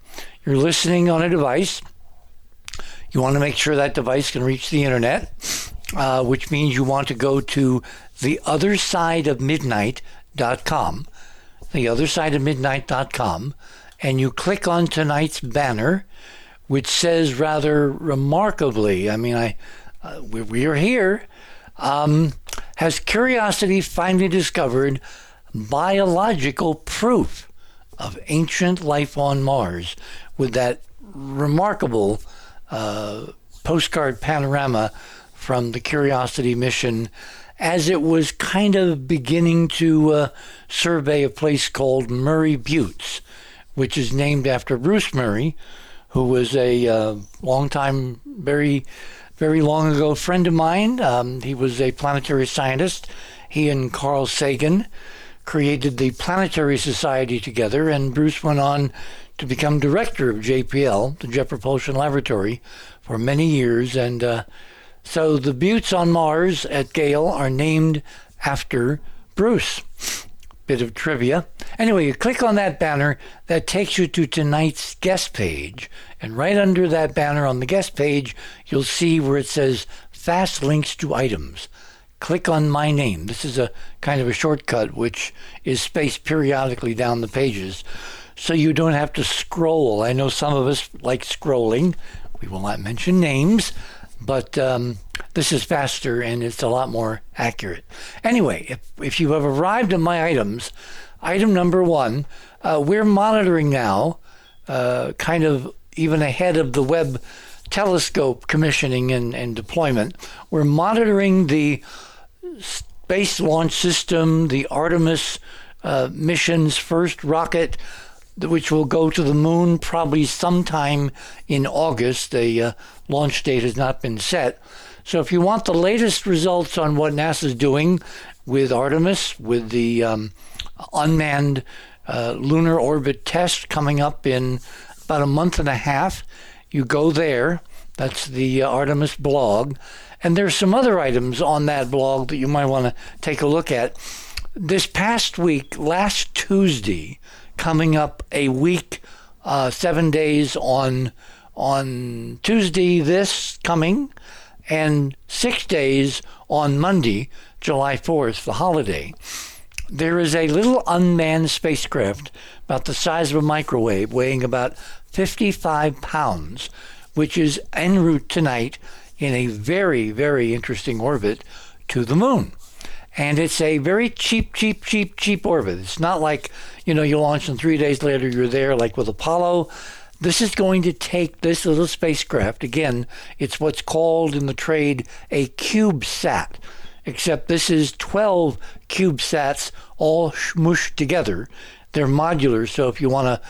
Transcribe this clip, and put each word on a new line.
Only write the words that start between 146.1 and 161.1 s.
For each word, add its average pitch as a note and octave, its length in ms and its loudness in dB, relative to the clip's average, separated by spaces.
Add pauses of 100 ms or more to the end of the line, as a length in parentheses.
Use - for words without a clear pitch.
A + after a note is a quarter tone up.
Tuesday, B2+ 880 0 (380)
coming D#3+ 360 2
up D3+ 280 0 (100)
a C#3+ 160 2
week, D3+ 540 0 (420)
uh, C3 240 2
seven E3 420 2
days D3+ 460 2
on, B2+ 560 0 (420)
on B2 880 -4
Tuesday F3+ 580 4
this F3+ 640 0
coming, F3 480 0 (600)
and D3+ 440 2 (140)
six - 380 -2
days C#3 560 2 (260)
on D3 300 2
Monday, C#3 500 2 (320)
July C#3 380 0
fourth, C#3+ 480 0
the - 80 -2
holiday, A#2+ 580 0 (800)
there D#3+ 280 0
is D#3+ 160 2
a E3 140 2
little A3 380 4
unmanned D#3+ 640 4